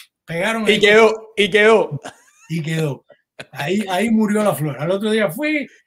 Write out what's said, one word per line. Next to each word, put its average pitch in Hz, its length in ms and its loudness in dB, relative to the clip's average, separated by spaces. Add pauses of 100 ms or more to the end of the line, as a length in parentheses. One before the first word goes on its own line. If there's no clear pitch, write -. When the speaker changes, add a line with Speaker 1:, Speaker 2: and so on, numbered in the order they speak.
(260)
Speaker 1:
pegaron 208 420 -4
Speaker 2:
Y 202 60 2
Speaker 1:
ahí. 190 80 0
Speaker 2:
quedó, 214 560 4
y 196 120 0
quedó. 208 500 2 (500)
Speaker 1:
Y 165 120 -6
quedó. 156 440 -6 (460)
Ahí, 165 380 -4
ahí 208 220 0
murió 214 320 2
la 190 100 2
flor. 139 260 -6
Al 160 120 -4
otro 202 180 -2
día 214 220 0
fui, 294 340 -4 (220)